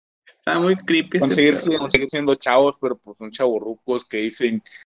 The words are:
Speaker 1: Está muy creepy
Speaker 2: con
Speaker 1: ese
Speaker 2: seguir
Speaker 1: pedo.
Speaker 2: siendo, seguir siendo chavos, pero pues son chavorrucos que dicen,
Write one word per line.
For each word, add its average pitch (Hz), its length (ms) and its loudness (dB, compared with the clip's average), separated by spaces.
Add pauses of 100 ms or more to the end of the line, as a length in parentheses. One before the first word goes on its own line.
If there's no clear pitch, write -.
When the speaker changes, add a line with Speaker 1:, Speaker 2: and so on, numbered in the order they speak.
(260)
Speaker 1:
Está - 340 -6
muy 185 180 2
creepy 165 420 0
Speaker 2:
con 139 100 2
Speaker 1:
ese - 60 0
Speaker 2:
seguir 147 200 6
Speaker 1:
pedo. 139 80 -4
Speaker 2:
siendo, 147 280 -2
seguir 135 180 2
siendo 143 260 0
chavos, 135 440 2
pero 123 180 -4
pues - 200 -20
son 110 140 -14
chavorrucos 113 760 -4
que - 120 -8
dicen, 110 460 -2 (240)